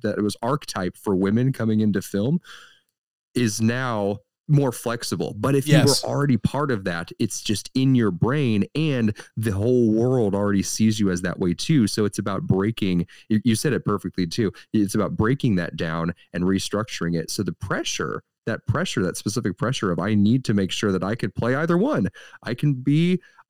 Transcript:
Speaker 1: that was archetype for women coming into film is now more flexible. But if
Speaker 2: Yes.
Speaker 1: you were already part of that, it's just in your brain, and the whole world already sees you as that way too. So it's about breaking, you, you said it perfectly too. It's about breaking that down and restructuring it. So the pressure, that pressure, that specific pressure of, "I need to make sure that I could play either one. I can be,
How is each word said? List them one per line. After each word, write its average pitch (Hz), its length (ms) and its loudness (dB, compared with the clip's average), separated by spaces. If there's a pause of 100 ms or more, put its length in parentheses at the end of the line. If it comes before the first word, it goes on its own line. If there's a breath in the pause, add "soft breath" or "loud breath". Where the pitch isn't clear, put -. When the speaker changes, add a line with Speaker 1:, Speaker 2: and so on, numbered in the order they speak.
Speaker 1:
that 104 200 -2
was 104 200 0
archetype 117 560 -4
for 101 180 -2
women 113 380 2
coming 110 260 0
into 101 220 2
film 123 400 -2 (920 loud breath)
is 113 280 0
now 110 560 0 (300)
more 143 260 4
flexible. - 640 -4
But 135 160 2
if 139 100 0
Speaker 2:
Yes. 139 380 6
Speaker 1:
you 117 60 -4
were 120 40 -2
already 135 220 2
part 139 360 -2
of 98 120 -2
that, 87 260 -4 (100)
it's - 220 -2
just - 320 -4
in 135 220 4
your 110 160 4
brain, 110 540 0 (100)
and 131 400 0 (220 loud breath)
the 110 140 -2
whole 113 400 4
world 113 440 2
already 101 280 2
sees 110 360 0
you 101 100 2
as 90 120 -2
that 90 180 -4
way 87 140 0
too. 123 340 2
So 107 160 -2
it's 104 160 -2
about 101 280 -4
breaking, 95 600 0 (220 loud breath)
you, 110 160 4
you 113 100 4
said 143 160 -2
it 98 140 -2
perfectly 95 420 -2
too. 98 240 -2 (220 loud breath)
It's 104 220 2
about 104 200 0
breaking 143 400 2
that 82 220 -2
down 82 360 -2 (200 soft breath)
and 90 100 -2
restructuring 92 720 -2
it. - 140 -6
So 104 120 -2
the 85 100 -4
pressure, - 720 -6 (220)
that - 220 -6
pressure, 147 360 -2
that 82 120 -2
specific 107 420 -4
pressure 113 340 -2
of, 82 80 -2
"I 104 160 0
need 110 300 4
to 113 80 0
make 98 180 0
sure 104 200 0
that 90 120 0
I 104 120 -2
could 110 180 -6
play 120 220 -2
either 165 220 0
one. 190 320 0 (320 loud breath)
I - 140 -6
can 147 180 0
be, 156 480 2 (280 soft breath)